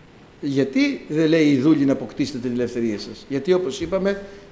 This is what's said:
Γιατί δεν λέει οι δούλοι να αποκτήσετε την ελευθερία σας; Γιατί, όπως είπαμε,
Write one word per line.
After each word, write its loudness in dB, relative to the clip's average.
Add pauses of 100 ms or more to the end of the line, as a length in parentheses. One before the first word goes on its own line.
(420)
Γιατί 0
δεν 2
λέει 6
οι 4
δούλοι 4
να 4
αποκτήσετε -4
την -4
ελευθερία -2
σας; -14
Γιατί, 0
όπως -2
είπαμε, -2 (260)